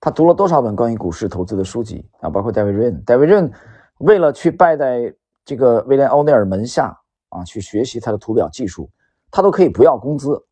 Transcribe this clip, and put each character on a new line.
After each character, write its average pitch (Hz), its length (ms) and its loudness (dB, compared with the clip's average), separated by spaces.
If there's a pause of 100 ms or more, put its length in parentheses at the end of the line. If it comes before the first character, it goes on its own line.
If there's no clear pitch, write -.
他 151 100 -2
读 160 140 0
了 175 80 6
多 190 120 0
少 165 160 2
本 107 140 -2
关 117 180 -2
于 113 40 -6
股 92 120 -6
市 92 200 -6
投 90 160 -6
资 104 100 -8
的 95 80 -2
书 117 180 -8
籍 - 240 -12 (140)
啊？ - 100 -8
包 101 120 -4
括 110 100 -4
戴 104 140 -2
维· 101 80 -2
瑞 110 140 0
恩， 92 180 -6
戴 120 100 4
维· 139 140 4
瑞 208 80 6
恩 170 120 0 (500)
为 190 200 4
了 151 140 2
去 - 180 -2
拜 170 240 2
在 123 400 -4 (300)
这 139 100 -10
个 120 280 4
威 135 120 2
廉· 139 160 2
欧 143 100 4
内 147 100 2
尔 110 140 4
门 95 220 -4
下 127 280 -4 (340)
啊， 90 140 -14
去 98 160 -14
学 107 240 -4
习 123 160 -8
他 113 120 -8
的 104 80 -4
图 110 160 -6
表 92 140 0
技 123 180 -10
术， 87 240 -14 (400)
他 196 100 -2
都 196 80 4
可 190 140 2
以 160 60 4
不 170 140 2
要 120 140 6
工 139 180 -6
资。 139 360 -6